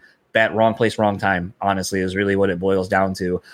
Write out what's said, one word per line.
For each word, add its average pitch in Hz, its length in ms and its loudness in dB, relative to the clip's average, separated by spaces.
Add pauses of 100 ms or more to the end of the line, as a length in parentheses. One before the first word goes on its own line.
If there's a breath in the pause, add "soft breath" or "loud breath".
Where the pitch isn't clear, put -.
(320 soft breath)
that 110 220 2
wrong 110 200 4
place, 113 240 0
wrong 104 180 2
time, 95 460 -2
honestly, 95 380 -2
is 92 140 -4
really 98 220 0
what 98 140 2
it 87 80 -2
boils 95 300 0
down 95 260 0
to. 90 260 -4 (140 loud breath)